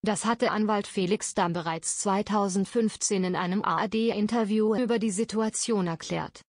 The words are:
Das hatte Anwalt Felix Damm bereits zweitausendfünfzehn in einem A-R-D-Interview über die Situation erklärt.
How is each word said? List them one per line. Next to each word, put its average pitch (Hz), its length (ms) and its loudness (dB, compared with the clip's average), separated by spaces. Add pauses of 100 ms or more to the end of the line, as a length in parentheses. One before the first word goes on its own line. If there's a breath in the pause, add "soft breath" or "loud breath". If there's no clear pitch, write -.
Das 202 220 0
hatte 233 240 2
Anwalt 208 380 2
Felix 196 480 -2
Damm 175 180 2
bereits 165 460 -4
zweitausendfünfzehn 202 1200 0
in 180 120 0
einem 185 280 0
A-R-D-Interview 214 1120 2
über 240 220 2
die 214 140 0
Situation 214 760 0
erklärt. 165 640 -6